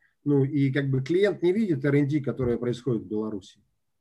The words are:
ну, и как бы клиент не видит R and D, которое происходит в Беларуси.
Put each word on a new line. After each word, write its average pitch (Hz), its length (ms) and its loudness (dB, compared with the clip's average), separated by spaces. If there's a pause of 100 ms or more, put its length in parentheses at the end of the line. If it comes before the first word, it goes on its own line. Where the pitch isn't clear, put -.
(260)
ну, 143 180 4
и 139 300 0
как 139 160 -2
бы 131 120 0
клиент 185 400 0
не 175 120 2
видит 175 320 0
R 143 100 4
and 143 120 4
D, 143 120 0
которое 120 380 -2
происходит 120 460 -4
в 90 40 -16
Беларуси. 107 520 -6 (420)